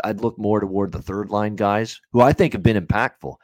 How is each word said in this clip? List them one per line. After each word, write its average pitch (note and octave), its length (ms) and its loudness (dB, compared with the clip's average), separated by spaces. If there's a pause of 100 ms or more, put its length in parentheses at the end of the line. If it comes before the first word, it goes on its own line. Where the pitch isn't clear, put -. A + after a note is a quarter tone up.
I'd G#2+ 160 -4
look A2+ 180 -4
more G#2 220 0
toward F#2+ 320 -2
the F#2+ 80 -8
third G2 300 -8
line G#2 260 -2
guys G#2+ 420 -2 (140)
who A#2+ 80 6
I C3+ 100 6
think E3+ 220 2
have F#2+ 100 -6
been G#2+ 180 4
impactful. G2 640 -4